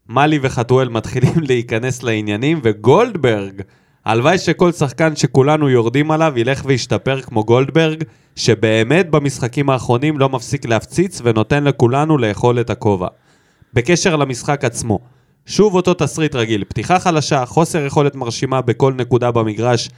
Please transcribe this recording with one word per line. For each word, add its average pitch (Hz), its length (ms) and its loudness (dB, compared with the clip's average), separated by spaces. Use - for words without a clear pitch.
מאלי 147 340 2
וחתואל 127 460 0
מתחילים 117 540 -2
<laughs> 139 60 -6
להיכנס 120 540 -4
לעניינים, 113 640 -2
וגולדברג, 113 960 0
הלוואי 120 340 2
שכל 175 340 0
שחקן 156 440 -2
שכולנו 147 520 2
יורדים 127 420 2
עליו 156 260 2
ילך 120 300 0
וישתפר 131 540 -2
כמו 113 240 -2
גולדברג, 139 600 2
שבאמת 113 760 2
במשחקים 143 600 -2
האחרונים 135 480 0
לא 135 100 2
מפסיק 131 360 -6
להפציץ 139 600 -2
ונותן 120 400 0
לכולנו 143 540 2
לאכול 120 420 0
את 113 100 -2
הכובע. 98 380 -2
בקשר 170 420 0
למשחק 139 480 -2
עצמו, 113 340 -2
שוב 202 280 2
אותו 180 200 2
תסריט 156 400 -2
רגיל, 113 300 -2
פתיחה 175 340 0
חלשה, 151 480 0
חוסר 160 400 0
יכולת 143 280 0
מרשימה 131 460 -4
בכל 123 320 0
נקודה 123 380 0
במגרש, 113 680 0